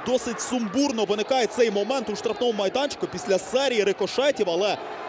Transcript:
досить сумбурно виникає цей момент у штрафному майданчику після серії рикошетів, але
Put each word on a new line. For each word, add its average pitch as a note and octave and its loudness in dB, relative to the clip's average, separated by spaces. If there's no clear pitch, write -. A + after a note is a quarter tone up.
досить A#3+ 0
сумбурно A#3 0
виникає G#3+ 2
цей A#3 2
момент G#3+ 0
у G#3 -2
штрафному A#3 0
майданчику G#3+ -2
після F#3 0
серії B3 2
рикошетів, G3+ 0
але F3 0